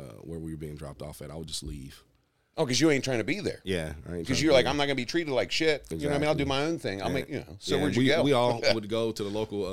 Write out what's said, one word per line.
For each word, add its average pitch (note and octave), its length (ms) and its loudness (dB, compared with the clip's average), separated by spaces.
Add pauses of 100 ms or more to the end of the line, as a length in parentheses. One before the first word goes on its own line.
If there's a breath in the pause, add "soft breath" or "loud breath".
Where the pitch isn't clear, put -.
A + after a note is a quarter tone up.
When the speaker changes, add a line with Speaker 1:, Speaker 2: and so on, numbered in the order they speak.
(220)
Speaker 1:
where D#2+ 180 -10
we D#2+ 120 -8
were D#2 60 -8
being D2+ 180 -10
dropped C#2+ 260 -14
off D2 200 -12
at. C#2+ 100 -12
I D2 40 -12
would D#2+ 120 -10
just - 160 -8
leave. C#2+ 400 -12 (540)
Speaker 2:
Oh, D#3+ 80 0
'cause B2 140 0
you D#3+ 100 6
ain't C3+ 140 4
trying C3 140 0
to G#2+ 80 0
be F#3 160 -2
there. A#2+ 240 -4
Speaker 1:
Yeah, E2+ 280 -2 (140)
I E2+ 80 -6
ain't E2+ 120 -4
Speaker 2:
'Cause B2+ 100 2
Speaker 1:
trying A#2+ 80 2
Speaker 2:
you're D#3 60 4
Speaker 1:
to - 20 8
Speaker 2:
like, B2+ 120 6
Speaker 1:
be A#2+ 40 2
Speaker 2:
"I'm C#3+ 80 0
not C#3+ 80 0
gonna C#3 100 0
be B2+ 100 -2
treated D#3 280 -2
like A#2+ 180 0
shit." D#3 400 2
You D#3+ 60 -4
know D3 100 -4
what C#3+ 80 0
I - 40 0
mean? D3 100 2
I'll D#3 60 2
do C#3+ 80 0
Speaker 1:
Exactly. - 20 0
Speaker 2:
my C3+ 160 0 (100)
own E3 80 -4
thing. G2 220 -4
I'll - 80 -2
Speaker 1:
Yeah. - 40 -2
Speaker 2:
make, C3 160 -4
you C#3 100 -6
know. - 200 -12
So F#2 160 -2
Speaker 1:
Yeah, F#2 60 0
Speaker 2:
where'd F#2+ 140 0
you A#2+ 40 4
Speaker 1:
we, C3 80 6
Speaker 2:
go? D3+ 160 6
Speaker 1:
we C#3+ 80 4
all A#2+ 300 4
Speaker 2:
<laughs> A2 120 4
Speaker 1:
would G#2+ 140 0
go A2+ 240 0
to G#2+ 120 -6
the G2+ 60 -2
local, G#2 440 -2